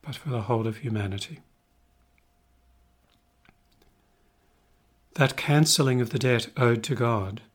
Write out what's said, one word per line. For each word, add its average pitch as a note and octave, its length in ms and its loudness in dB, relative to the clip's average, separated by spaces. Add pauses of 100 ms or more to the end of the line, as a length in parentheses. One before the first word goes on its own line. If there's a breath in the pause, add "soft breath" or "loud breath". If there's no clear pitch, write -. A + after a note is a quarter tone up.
but C3+ 120 -12
for - 160 -10
the A#2 120 -2
whole A2+ 240 0
of G#2+ 120 -4
humanity. G#2 600 -6 (3750)
That C#3 220 2
cancelling D3 640 2
of A2+ 100 -2
the C3+ 80 -4
debt A#2+ 380 2
owed A#2+ 280 2
to C3+ 100 -4
God A2 460 -2 (140)